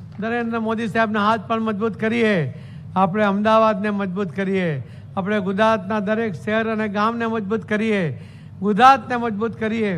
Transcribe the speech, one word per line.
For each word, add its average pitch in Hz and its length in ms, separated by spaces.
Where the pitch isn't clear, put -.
નરેન્દ્ર 233 400
મોદી 220 280
સાહેબના 220 320
હાથ 214 200
પણ 226 200
મજબૂત 220 360
કરીએ, 214 580
આપણે 196 280
અમદાવાદને 214 680
મજબૂત 196 420
કરીએ, 185 500
આપણે 202 240
ગુજરાતના 214 600
દરેક 214 340
શહેર 220 360
અને 214 180
ગામને 226 380
મજબૂત 220 380
કરીએ, 214 380
ગુજરાતને 240 560
મજબૂત 233 420
કરીએ, 220 400